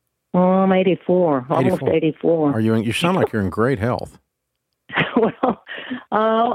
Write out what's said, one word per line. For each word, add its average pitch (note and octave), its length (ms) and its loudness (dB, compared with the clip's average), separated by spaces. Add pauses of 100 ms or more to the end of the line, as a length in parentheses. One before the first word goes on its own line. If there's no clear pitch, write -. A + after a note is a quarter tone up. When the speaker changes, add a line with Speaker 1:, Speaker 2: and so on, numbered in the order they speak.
(340)
Speaker 1:
Oh, F3+ 40 2
I'm F#3 340 2
eighty-four, F3 760 0
almost - 180 0 (160)
Speaker 2:
Eighty-four. C#3 120 0
Speaker 1:
eighty-four. D#3+ 580 0
Speaker 2:
Are A2+ 80 0
you A2 140 2
in, A2+ 100 0
you A2+ 80 -4
sound F3+ 240 0
like A#2+ 160 0
you're A2 100 -2
in F#2+ 80 -2
great A#2 280 0
health. A2 400 -4 (760)
Speaker 1:
<laughs> - 100 -2 (120)
Well, - 480 0 (480)
uh, A3 420 0